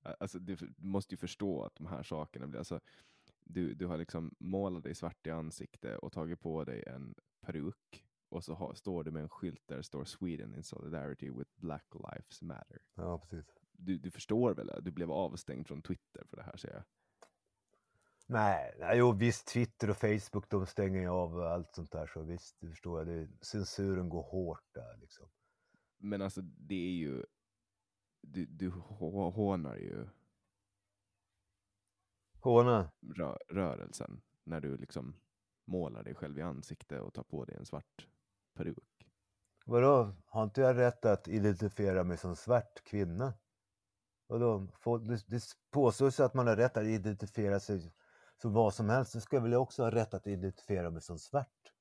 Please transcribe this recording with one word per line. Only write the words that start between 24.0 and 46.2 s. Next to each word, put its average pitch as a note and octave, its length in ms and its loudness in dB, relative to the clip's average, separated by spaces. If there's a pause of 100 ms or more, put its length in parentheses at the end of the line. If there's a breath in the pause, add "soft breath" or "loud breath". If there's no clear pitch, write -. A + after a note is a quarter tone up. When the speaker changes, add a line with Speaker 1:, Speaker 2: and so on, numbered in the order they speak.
Speaker 2:
går E2 140 -4
hårt F2 420 -6 (100)
där, A#1 220 -14
liksom. - 320 -20 (680)
Speaker 1:
Men G2+ 240 -2
alltså, G2 200 -4
det E2+ 320 -8
är F2+ 200 0
ju, C#2+ 300 -2 (960)
du, D2 260 -6
du F2+ 240 -4
hå-, F2+ 600 -4
hånar F#2 460 0
ju G1+ 300 -8 (2250)
Speaker 2:
Håna? A#2+ 500 8 (100)
Speaker 1:
rö-, - 380 -6 (100)
rörelsen C#2+ 720 -4 (240)
när D#2+ 160 -6
du C#2+ 160 -4
liksom - 440 -10 (440)
målar D2 380 -4
dig G#1 120 -10
själv D2 240 -10
i D2+ 40 -6
ansikte D2 580 -8
och G1+ 140 -10
tar - 80 -8
på C2+ 220 -8
dig - 120 -12
en - 100 -12
svart - 420 -12 (460)
peruk. - 520 -10 (600)
Speaker 2:
Vadå? A#2+ 500 6 (100)
Har A2 180 0
inte G#2 160 0
jag B2+ 160 8
rätt B2 280 4
att G#2 240 6
identifiera G2 760 4
mig F2 120 0
som F2 200 -4
svart - 480 2
kvinna? G#2 500 0 (920)
Vadå? A2+ 460 2
Få-, A#2 260 0
det, A2+ 300 -4
det A#2 140 -2 (280)
påstås C3+ 500 6